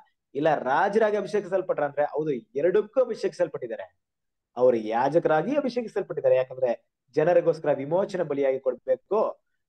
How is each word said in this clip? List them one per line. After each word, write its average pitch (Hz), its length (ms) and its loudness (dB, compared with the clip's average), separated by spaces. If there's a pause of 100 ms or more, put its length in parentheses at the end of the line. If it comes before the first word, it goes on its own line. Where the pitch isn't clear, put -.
(360)
ಇಲ್ಲ 147 200 0
ರಾಜರಾಗಿ 190 640 0
ಅಭಿಷೇಕಿಸಲ್ಪಟ್ರ 185 680 -2
ಅಂದ್ರೆ 143 200 -2
ಹೌದು, 147 280 -4
ಎರಡಕ್ಕೂ 185 720 0
ಅಭಿಷೇಕಿಸಲ್ಪಟ್ಟಿದ್ದಾರೆ. 156 960 -4 (600)
ಅವರು 123 200 6
ಯಾಜಕರಾಗಿ 156 800 2
ಅಭಿಷೇಕಿಸಲ್ಪಟ್ಟಿದ್ದಾರೆ. 190 760 -2
ಯಾಕಂದ್ರೆ 127 500 -2 (260)
ಜನರಿಗೋಸ್ಕರ 160 640 2
ವಿಮೋಚನೆ 170 500 -2
ಬಲಿಯಾಗಿ 139 360 -2
ಕೊಡ್ಬೇಕು, 131 840 -2 (280)